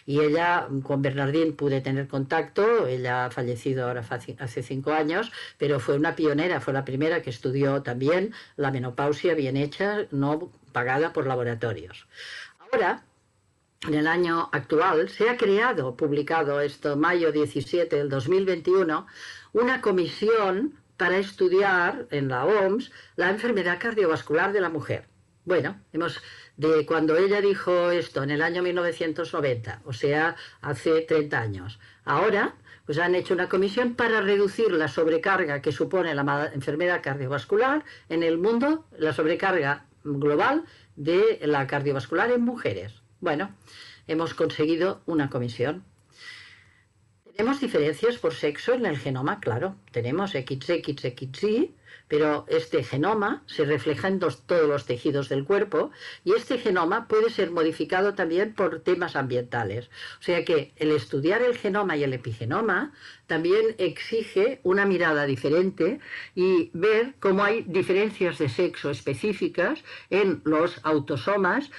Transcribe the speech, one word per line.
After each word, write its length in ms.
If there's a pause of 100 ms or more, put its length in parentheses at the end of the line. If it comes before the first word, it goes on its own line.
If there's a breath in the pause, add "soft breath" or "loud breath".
Y 140
ella, 480 (160)
con 180
Bernardín 540
pude 240
tener 300
contacto, 760
ella 400
ha 60
fallecido 560
ahora 160
faci-, 340
hace 240
cinco 300
años, 400 (260 loud breath)
pero 220
fue 160
una 220
pionera, 420
fue 140
la 100
primera 380
que 80
estudió 520
también 520 (240 loud breath)
la 140
menopausia 640
bien 200
hecha, 560
no 400 (220)
pagada 400
por 140
laboratorios. 800 (520 loud breath)
Ahora, 460 (840)
en 60
el 140
año 460
actual, 540
se 220
ha 80
creado, 580
publicado 640
esto, 360
mayo 340
diecisiete 640
del 120
dos 180
mil 160
veintiuno, 600 (480 loud breath)
una 280
comisión 920 (240)
para 220
estudiar 920
en 180
la 160
oms 480 (260 loud breath)
la 120
enfermedad 500
cardiovascular 720
de 100
la 80
mujer. 360 (400)
Bueno, 340 (140)
hemos, 260 (380 loud breath)
de 300
cuando 300
ella 220
dijo 520
esto 320
en 80
el 100
año 220
mil 100
novecientos 580
noventa, 540
o 80
sea, 420 (260 loud breath)
hace 400
treinta 380
años, 400 (240 loud breath)
ahora, 520 (320 loud breath)
pues 100
han 160
hecho 220
una 120
comisión 460
para 280
reducir 500
la 160
sobrecarga 720
que 100
supone 440
la 80
ma-, 280
enfermedad 520
cardiovascular 840 (240 loud breath)
en 140
el 160
mundo, 480 (100)
la 160
sobrecarga 720 (180)
global 600 (320 loud breath)
de 480
la 240
cardiovascular 640
en 100
mujeres. 640 (160)
Bueno, 360 (520 loud breath)
hemos 260
conseguido 720
una 240
comisión. 540 (1500 loud breath)
¿Tenemos 240
diferencias 580
por 160
sexo 400
en 120
el 120
genoma? 420
Claro, 360 (160)
tenemos 420
X 360
X, 360
X 380
Y, 320 (320 loud breath)
pero 400
este 360
genoma 640
se 180
refleja 420
en 120
dos, 280
todos 200
los 180
tejidos 440
del 160
cuerpo 460 (320 loud breath)
y 100
este 240
genoma 500
puede 220
ser 220
modificado 640
también 400
por 260
temas 360
ambientales. 760 (300 loud breath)
O 40
sea 220
que 320
el 140
estudiar 500
el 160
genoma 400
y 60
el 100
epigenoma 800 (340 loud breath)
también 500
exige 840
una 220
mirada 400
diferente 760 (340 loud breath)
y 400
ver 460
cómo 240
hay 200
diferencias 760
de 100
sexo 420
específicas 920 (260 loud breath)
en 360
los 380
autosomas 960